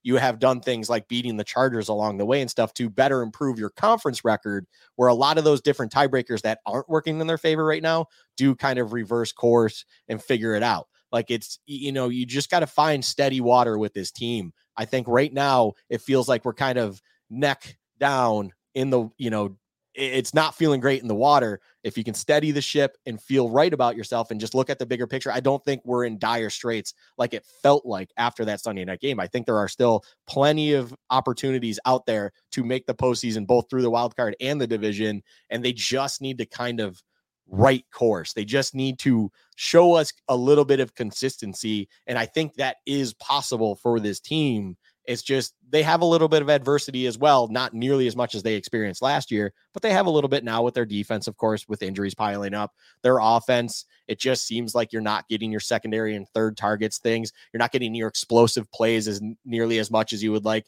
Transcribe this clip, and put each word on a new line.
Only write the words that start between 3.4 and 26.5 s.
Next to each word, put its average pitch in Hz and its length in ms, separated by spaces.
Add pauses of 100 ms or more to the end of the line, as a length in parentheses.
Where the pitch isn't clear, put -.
your 107 140
conference 208 520
record, 104 440 (300)
where 123 120
a 120 60
lot 143 240
of 156 40
those 151 180
different 143 300
tiebreakers 131 520
that 110 240
aren't 123 220
working 156 300
in 160 60
their 160 140
favor 156 260
right 156 160
now 160 240 (320)
do 135 160
kind 131 240
of 113 160
reverse 117 380
course 117 520 (260)
and 110 120
figure 113 320
it 104 80
out. 107 280 (220)
Like, 117 200
it's, - 260 (100)
y-, 147 80
you 135 160
know, 131 180
you 123 180
just 135 240
gotta 170 160
find 151 360
steady 135 380
water 120 380
with 107 160
this 98 160
team. 117 420 (240)
I 110 80
think 123 220
right 127 260
now 131 400 (160)
it 117 120
feels 131 280
like 120 160
we're 117 80
kind 131 240
of 101 240 (300)
neck 135 480 (200)
down 120 520 (240)
in 135 160
the, 117 260
you 120 140
know, 104 260 (400)
i-, 131 40
it's 131 340
not 156 180
feeling 147 280
great 135 200
in 123 60
the 110 80
water. 123 460 (200)
If 117 180
you 107 40
can 107 120
steady 151 360
the 143 100
ship 139 440
and 113 160
feel 123 300
right 156 200
about 123 240
yourself 113 360
and 107 80
just 110 160
look 131 160
at 139 80
the 120 80
bigger 120 180
picture, 131 260
I 104 80
don't 135 240
think 139 220
we're 123 200
in 113 120
dire 110 320
straits 113 460 (220)